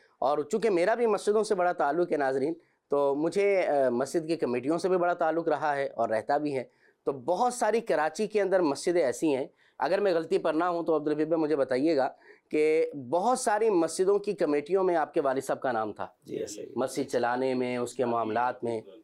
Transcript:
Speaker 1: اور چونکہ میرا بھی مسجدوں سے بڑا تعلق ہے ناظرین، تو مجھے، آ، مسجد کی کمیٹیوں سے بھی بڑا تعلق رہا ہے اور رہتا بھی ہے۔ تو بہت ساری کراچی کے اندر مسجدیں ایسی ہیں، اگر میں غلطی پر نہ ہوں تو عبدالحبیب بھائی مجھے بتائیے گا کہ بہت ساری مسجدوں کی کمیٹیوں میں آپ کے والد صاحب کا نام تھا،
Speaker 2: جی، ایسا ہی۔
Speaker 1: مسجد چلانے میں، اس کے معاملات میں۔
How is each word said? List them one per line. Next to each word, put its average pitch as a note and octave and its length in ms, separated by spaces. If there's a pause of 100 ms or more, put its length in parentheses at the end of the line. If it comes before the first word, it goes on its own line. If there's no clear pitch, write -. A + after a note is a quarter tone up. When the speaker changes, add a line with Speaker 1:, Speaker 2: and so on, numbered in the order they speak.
(180)
Speaker 1:
اور D3 200
چونکہ G3 320
میرا F#3 240
بھی A#3 120
مسجدوں G#3 380
سے G#3 100
بڑا F3+ 180
تعلق E3 400
ہے D#3+ 40
ناظرین، C#3 380 (340)
تو C#3+ 260
مجھے، F3+ 520
آ، C#3 220
مسجد C#3+ 380
کی E3 100
کمیٹیوں C3 420
سے F#3 100
بھی F#3 80
بڑا F3 180
تعلق E3 340
رہا D3 280
ہے C#3 100
اور A#2 220
رہتا A2 280
بھی D3 200
ہے۔ B2 80 (400)
تو D3 80
بہت F3+ 420
ساری A3 260
کراچی D#3+ 460
کے G#3 140
اندر F#3+ 200
مسجدیں E3+ 420
ایسی C#3 340
ہیں، C3+ 100 (320)
اگر F3 220
میں G3 140
غلطی E3 240
پر D#3+ 140
نہ D#3+ 120
ہوں E3+ 180
تو D#3+ 140
عبدالحبیب D3+ 320
بھائی E3 140
مجھے D3+ 140
بتائیے C#3 400
گا C3+ 120 (420)
کہ D#3 400 (200)
بہت G3+ 280
ساری A3 320
مسجدوں F#3 480
کی G3+ 140
کمیٹیوں D#3+ 520
میں F3 120
آپ D3+ 180
کے E3+ 60
والد C3+ 240
صاحب C#3 160
کا C3 120
نام A2 200
تھا، F#2 140 (180)
Speaker 2:
جی، - 120
ایسا - 260
ہی۔ - 40 (100)
Speaker 1:
مسجد C3 360
چلانے B2+ 420
میں، B2 220
اس B2 180
کے C3 100
معاملات A#2 600
میں۔ A#2 160 (240)